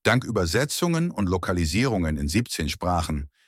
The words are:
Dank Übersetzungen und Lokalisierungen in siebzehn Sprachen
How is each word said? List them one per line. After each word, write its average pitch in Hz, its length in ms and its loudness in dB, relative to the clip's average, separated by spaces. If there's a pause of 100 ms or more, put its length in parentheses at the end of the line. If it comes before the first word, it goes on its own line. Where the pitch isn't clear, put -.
Dank 120 220 4
Übersetzungen 139 880 0
und 101 160 -2
Lokalisierungen 90 880 0
in 71 100 -2
siebzehn 80 420 -2
Sprachen 80 600 -2 (200)